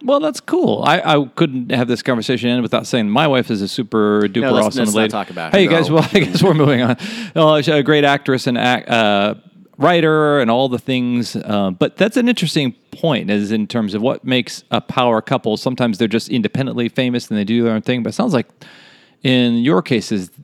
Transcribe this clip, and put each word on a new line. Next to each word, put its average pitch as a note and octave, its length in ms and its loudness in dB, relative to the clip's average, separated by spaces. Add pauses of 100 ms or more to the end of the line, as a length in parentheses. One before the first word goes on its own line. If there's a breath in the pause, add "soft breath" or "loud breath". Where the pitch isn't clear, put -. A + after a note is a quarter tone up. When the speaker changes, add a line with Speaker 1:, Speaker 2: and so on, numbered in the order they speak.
Speaker 1:
Well, C#4 160 2
that's D4+ 200 -4
cool. D#4 460 0
I, E3 140 2
I D3 240 2 (120)
couldn't C3 360 -2
have B2 160 0
this A#2+ 140 -2
conversation A#2+ 480 -2
end B2 100 0
without A2+ 260 -2
saying A2 220 -2
my C3 180 2
wife B2+ 240 0
is G2+ 120 -2
a G2 60 -4
super G#2 600 0
duper G#2+ 140 -2
Speaker 2:
No, C3 100 0
let's, G#2+ 140 2
Speaker 1:
awesome C3 140 -2
Speaker 2:
let's G#2+ 140 0
not A2 60 2
Speaker 1:
lady. A2 100 0
Speaker 2:
talk G#2 200 -8
about E2 240 -10
Speaker 1:
Hey, F#3+ 100 6
Speaker 2:
her. C#3 60 2
Speaker 1:
guys, E3 180 2
Speaker 3:
No. D3+ 80 0
Speaker 1:
well, D#3+ 140 2
<laughs> - 20 -16
I G3 80 4
guess - 220 0
we're F3+ 100 4
moving C#3+ 300 4
on. A#2+ 160 0 (360 loud breath)
Oh, D#3 280 4
she's D3 60 -4
a D3+ 140 2
great D3 220 2
actress C#3 420 0
and B2 120 0
ac-, A#2+ 280 0
uh, G#2 480 2 (440)
writer D#3 600 2
and A2+ 100 2
all C3 180 2
the B2 100 -4
things. B2 580 -2
Uh, G2+ 340 -2
but - 260 -2
that's A3 220 0
an A#3+ 100 2
interesting D3+ 460 -2 (160)
point, A2 400 -2
is G#2 200 0
in G#2+ 160 -2
terms G#2 280 -4
of G#2 80 -4
what B2+ 220 -4
makes B2+ 460 -4
a A2+ 120 -2
power A#2+ 400 0
couple. A2+ 340 -2
Sometimes A#2+ 400 -2
they're A2+ 120 0
just G#2+ 200 -2
independently A#2+ 600 -2
famous B2 400 -2
and G#2+ 80 -2
they G2+ 60 -2
do A#2 200 0
their A2+ 80 0
own A2 100 -2
thing. B2 200 -2
But A2 80 -6
it - 60 -8
sounds A3 180 0
like A#2 140 0 (720 loud breath)
in B2 360 2
your D#3 220 2
cases G#2 500 -2 (140)